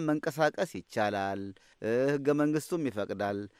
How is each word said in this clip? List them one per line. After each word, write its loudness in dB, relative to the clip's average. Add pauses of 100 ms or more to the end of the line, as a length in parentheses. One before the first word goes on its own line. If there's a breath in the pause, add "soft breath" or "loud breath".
መንቀሳቀስ 0
ይቻላል፣ -2 (400 soft breath)
እ፣ 0 (140)
ህገ 0
መንግስቱም 0
ይፈቅዳል። -2 (220 soft breath)